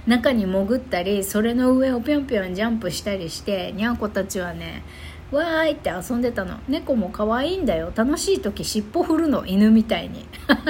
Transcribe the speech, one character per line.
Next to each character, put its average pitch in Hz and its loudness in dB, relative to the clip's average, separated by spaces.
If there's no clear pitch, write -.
中 240 4
に 220 2
潜 196 2
っ - -2
た 185 -2
り、 196 0
そ 208 0
れ 233 0
の 254 4
上 262 4
を 240 0
ぴ 294 0
ょ 294 2
ん 269 -4
ぴ 254 0
ょ 190 2
ん 180 -6
ジ 185 -4
ャ 226 2
ン 226 0
プ 185 -4
し - -6
た 202 -4
り 165 -6
し - -12
て、 180 -4
に 190 -4
ゃ 240 0
ん 233 -2
こ 208 -2
た 196 -2
ち 196 -6
は 175 -6
ね、 165 -10
わ 285 2
ー 320 4
い - 4
っ 302 -4
て 190 -4
遊 180 -4
ん 240 0
で 247 0
た 202 -4
の。 180 -8
猫 294 0
も 190 0
可 214 0
愛 285 0
い - -2
ん 359 -2
だ 190 2
よ。 165 -4
楽 262 2
し 392 2
い - 2
時 196 -4
尻 208 -2
尾 349 2
振 320 2
る 330 2
の、 240 0
犬 202 6
み 220 8
た 196 -2
い 180 -8
に。 - -12